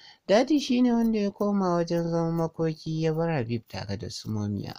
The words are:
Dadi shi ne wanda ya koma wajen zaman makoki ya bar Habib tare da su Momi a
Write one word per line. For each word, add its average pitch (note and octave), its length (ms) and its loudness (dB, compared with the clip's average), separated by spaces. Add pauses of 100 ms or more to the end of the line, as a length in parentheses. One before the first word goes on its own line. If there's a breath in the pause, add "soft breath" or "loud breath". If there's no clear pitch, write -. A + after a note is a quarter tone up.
(280 loud breath)
Dadi C4 320 4
shi B3 220 2
ne B3 100 4
wanda A3+ 280 2
ya G3+ 120 0
koma G3 440 0
wajen E3+ 340 0
zaman E3 240 0
makoki D#3+ 680 -2
ya D#3+ 120 2
bar E3 160 0
Habib A#2+ 380 -2
tare G2+ 300 -8
da F#2+ 120 -10
su - 200 -12
Momi G#2 380 -4
a - 120 -10